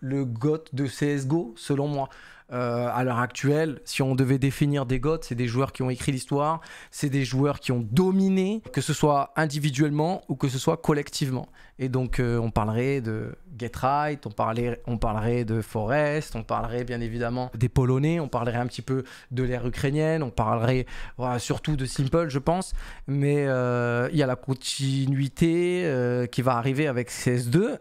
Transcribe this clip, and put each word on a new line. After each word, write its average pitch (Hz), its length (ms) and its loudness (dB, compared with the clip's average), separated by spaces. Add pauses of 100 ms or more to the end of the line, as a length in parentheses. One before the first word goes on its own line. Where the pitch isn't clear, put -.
le 135 240 -2
goat 143 480 0
de 135 140 0
C 147 200 -2
S 143 160 0
G 135 120 0
O, 180 220 -2
selon 143 320 -2
moi. 139 200 -2 (440)
Euh, 120 400 0
à 127 120 0
l'heure 120 160 0
actuelle, 143 640 0
si - 180 -2
on 131 140 2
devait 131 240 4
définir 139 440 2
des 127 140 0
goats, 156 240 0
c'est - 140 -8
des 123 100 0
joueurs 127 260 0
qui - 120 -4
ont 127 60 0
écrit 123 200 -2
l'histoire, 143 500 0 (300)
c'est - 180 -2
des 135 160 2
joueurs 135 360 2
qui - 100 -2
ont 123 80 2
dominé, 190 840 4 (120)
que - 80 0
ce 156 120 0
soit 143 440 2
individuellement 151 920 2
ou 165 60 -4
que 139 140 0
ce 127 100 -2
soit 165 200 0
collectivement. 143 680 0 (320)
Et 135 100 -2
donc, 127 300 0
euh, 120 220 2
on 113 100 0
parlerait 120 500 0
de 113 360 -6 (200)
Get 113 140 -8 (100)
Right, 143 460 0
on 107 60 -8
parlait, 117 560 -2
on 117 100 -2
parlerait 117 460 0
de 110 160 0
Forest, 147 720 -2
on 110 80 -6
parlerait 113 400 -4
bien 120 180 -6
évidemment 120 540 -4
des 117 140 2
Polonais, 135 500 2
on 156 80 -2
parlerait 117 320 -2
un 123 80 0
petit 120 160 -10
peu 131 220 -2 (260)
de 127 140 0
l'ère 123 200 -2
ukrainienne, 151 600 0
on 123 60 -4
parlerait, 117 560 2 (320)
voilà, 123 200 -2
surtout 143 380 -2
de 135 80 -2
Simple, 147 460 2
je 135 100 -2
pense. 175 320 0 (340)
Mais, 143 400 2
euh, 123 640 2
il 165 80 2
y 147 60 4
a - 20 4
la 127 80 0
continuité, 139 1500 0
euh, 123 420 0
qui 123 160 -2
va 123 140 2
arriver 131 320 0
avec 123 240 -2
C - 220 0
S 123 140 0
deux, 202 320 2